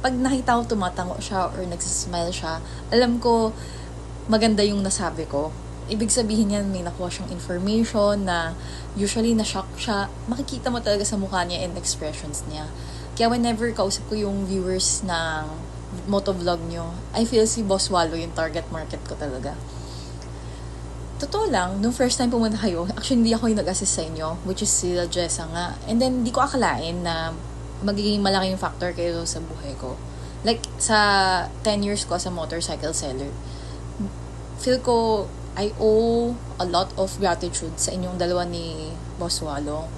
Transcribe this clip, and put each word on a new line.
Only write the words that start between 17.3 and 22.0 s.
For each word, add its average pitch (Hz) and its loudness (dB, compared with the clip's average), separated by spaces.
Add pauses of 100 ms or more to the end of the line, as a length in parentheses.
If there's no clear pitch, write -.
si 220 0
Boss 190 2
Walo 170 4
yung 165 -4
target 160 -2
market 156 -6
ko 147 -6
talaga. 139 -6 (1600)
Totoo 403 0
lang, 196 2
nung 233 2
first 254 4